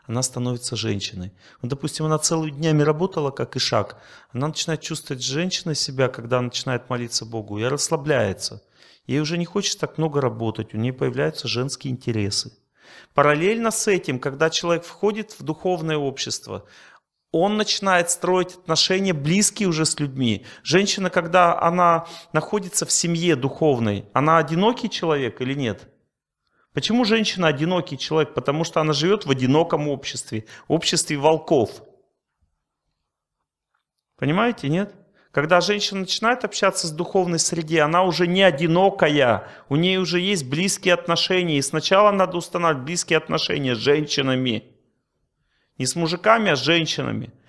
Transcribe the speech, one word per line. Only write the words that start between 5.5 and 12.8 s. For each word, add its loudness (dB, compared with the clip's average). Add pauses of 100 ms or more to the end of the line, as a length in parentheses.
себя, 0
когда -2
начинает -4
молиться -4
Богу, -8
и -2
расслабляется. -2 (440)
Ей 0
уже -2
не -2
хочется -4
так -6
много 0
работать, -4
у -10
нее -2
появляются -4
женские -6
интересы. -4 (600)